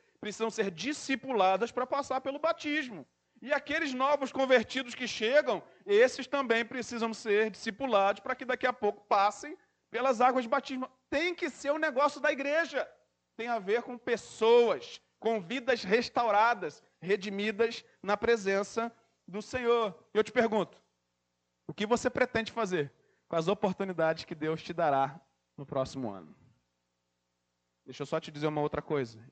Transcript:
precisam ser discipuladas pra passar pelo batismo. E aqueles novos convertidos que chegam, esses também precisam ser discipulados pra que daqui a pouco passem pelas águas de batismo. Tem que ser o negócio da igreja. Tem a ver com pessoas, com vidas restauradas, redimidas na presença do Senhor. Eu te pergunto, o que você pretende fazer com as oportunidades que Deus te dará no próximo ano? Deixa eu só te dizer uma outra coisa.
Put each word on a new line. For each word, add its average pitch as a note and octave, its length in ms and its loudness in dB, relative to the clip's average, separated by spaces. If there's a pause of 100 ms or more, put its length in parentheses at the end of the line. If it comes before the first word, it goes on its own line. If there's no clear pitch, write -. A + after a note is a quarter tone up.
(200)
precisam G#3+ 300 -4
ser G3+ 200 -2
discipuladas A3 1000 0
pra - 120 -4
passar C4+ 360 -2
pelo C#4 180 -6
batismo. D4 680 -4 (380)
E B3+ 100 4
aqueles C#4+ 400 0
novos C4+ 380 2
convertidos B3+ 640 2
que B3 140 -6
chegam, A#3 520 2 (240)
esses A#3 440 4
também A#3 360 0
precisam A3+ 480 -4
ser G#3+ 380 2
discipulados G3+ 720 0
pra B3+ 160 -4
que - 80 -12
daqui B3 240 -2
a B3 40 2
pouco G#3 340 -2
passem A#3 520 0 (320)
pelas A#3+ 300 0
águas B3+ 240 4
de - 40 -10
batismo. C4 400 -4 (200)
Tem E4+ 260 0
que E4+ 160 -4
ser C#4 200 -6
o D#4 80 0
negócio D4 420 0
da D4+ 100 0
igreja. C#4+ 580 -2 (480)
Tem A3+ 120 -8
a A#3 100 -2
ver G#3 240 -2
com A#3+ 160 -12
pessoas, A3+ 1000 2 (180)
com A3 220 -2
vidas A#3+ 420 -2
restauradas, A3 1000 2 (180)
redimidas G#3 840 -2 (200)
na G3+ 140 0
presença A3 800 0 (320)
do F#3+ 140 -10
Senhor. A#3 580 -2 (140)
Eu G#3 100 2
te G#3 80 -2
pergunto, A3 500 0 (840)
o D#3+ 60 -12
que G#3 140 -4
você A#3 240 0
pretende A3+ 420 0
fazer F3+ 400 -2 (340)
com E3 100 -4
as D#3+ 120 0
oportunidades F#3 760 -2
que F3 100 -10
Deus D#3 280 -4
te E3+ 120 -12
dará D3+ 440 0 (380)
no C#3+ 80 -12
próximo C3 460 -6
ano? E2 260 -16 (1500)
Deixa C3 160 -12
eu C#3 40 -10
só D#3+ 140 -2
te E3 100 -14
dizer D3 160 -4
uma D3+ 140 -2
outra D3 220 -2
coisa. A#2 500 -6